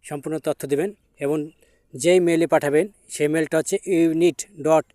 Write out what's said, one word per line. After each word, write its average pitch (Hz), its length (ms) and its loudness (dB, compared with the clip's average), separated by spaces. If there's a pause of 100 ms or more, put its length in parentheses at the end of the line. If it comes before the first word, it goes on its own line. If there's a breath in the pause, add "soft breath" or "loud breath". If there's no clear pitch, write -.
সম্পূর্ণ 151 360 -8
তথ্য 147 300 -6
দেবেন 151 220 -2 (280)
এবং 151 320 -4 (440)
যেই 175 260 4
মেইলে 170 260 2
পাঠাবেন 151 420 2 (200)
সেই 147 200 -2
মেইলটা 160 300 -2
হচ্ছে 196 280 -4
ইউনিট 165 600 0 (160)
ডট 156 220 2 (100)